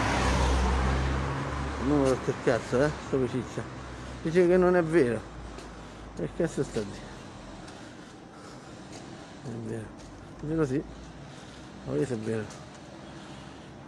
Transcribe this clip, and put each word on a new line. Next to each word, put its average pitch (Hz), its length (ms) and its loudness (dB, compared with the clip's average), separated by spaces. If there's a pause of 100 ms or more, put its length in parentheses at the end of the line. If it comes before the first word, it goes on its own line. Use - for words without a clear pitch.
(1900)
Non 143 160 6
me 135 80 6
lo 127 120 6
sto 131 120 0 (120)
cazzo, 123 360 4
eh, 151 80 6 (180)
sto 143 100 2
Peciccia. 127 440 0 (600)
Dice 175 260 6
che 180 80 8
non 180 220 8
è 175 60 8
vero. 151 360 6 (960)
Che 160 220 -2
cazzo 160 260 2
sta - 160 -4
a 107 40 2
dire? 101 260 -10 (2250)
È 113 240 -6
vero. 110 180 -4 (540)
È 151 60 -8
vero 156 200 2
sì. 135 180 2 (1000)
Ma 131 80 -4
questo 139 200 0
è 113 40 0
vero. 110 260 -2 (1400)